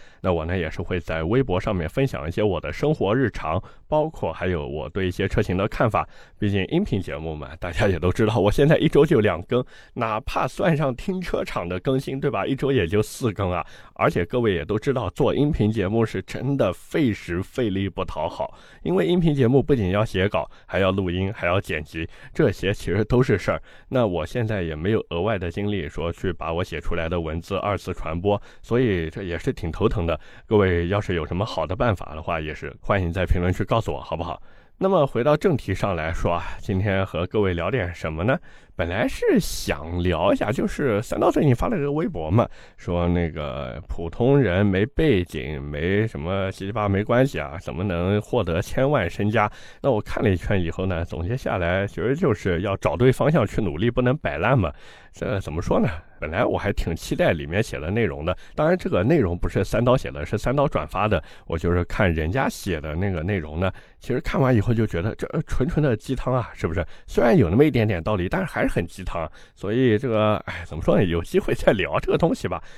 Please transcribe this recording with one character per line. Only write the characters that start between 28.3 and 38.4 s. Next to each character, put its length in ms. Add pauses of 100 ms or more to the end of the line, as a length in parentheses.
所 200
以 280
这 140
也 160
是 140
挺 180
头 180
疼 160
的。 140 (300)
各 80
位 320
要 120
是 140
有 100
什 120
么 100
好 180
的 120
办 180
法 180
的 80
话， 200
也 120
是 280
欢 200
迎 120
在 120
评 160
论 120
区 100
告 180
诉 120
我， 80
好 160
不 80
好？ 180 (380)
那 80
么 180
回 180
到 120
正 200
题 160
上 220
来 180
说 200
啊， 100 (180)
今 180
天 280
和 200
各 140
位 140
聊 160
点 240
什 180
么 120
呢？ 120 (400)